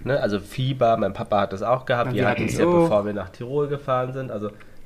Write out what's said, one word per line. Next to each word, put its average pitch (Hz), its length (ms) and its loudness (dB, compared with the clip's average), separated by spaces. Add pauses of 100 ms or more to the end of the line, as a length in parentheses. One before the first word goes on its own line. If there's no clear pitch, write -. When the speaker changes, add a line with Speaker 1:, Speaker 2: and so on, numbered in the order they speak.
Speaker 1:
Ne? 135 160 0
Also 104 200 0
Fieber, 123 580 2
mein 101 160 0
Papa 107 280 0
hat 98 120 0
das 98 80 -6
auch 123 240 0
gehabt. 120 240 0
Speaker 2:
Ja, 123 40 -2
Speaker 1:
Wir 104 100 0
Speaker 2:
wir - 60 4
Speaker 1:
hatten 113 160 0
es - 80 -2
Speaker 2:
hatten's - 60 -2
Speaker 1:
ja, - 80 4
Speaker 2:
auch. 175 160 6
Speaker 1:
bevor 107 220 4
wir 104 80 -2
nach 98 160 -6
Tirol 143 380 -4
gefahren 131 460 -2
sind. 131 180 -8
Also 107 180 -6 (360)